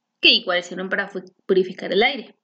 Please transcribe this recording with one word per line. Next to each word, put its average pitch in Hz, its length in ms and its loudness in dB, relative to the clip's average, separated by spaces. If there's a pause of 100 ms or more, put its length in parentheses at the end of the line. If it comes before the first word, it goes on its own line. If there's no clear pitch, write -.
(200)
que 339 100 4
igual 185 340 2
sirven 185 260 -10
para 196 180 -4
fu-, 185 240 -12 (140)
purificar 185 480 0
el 190 80 2
aire. 254 420 -2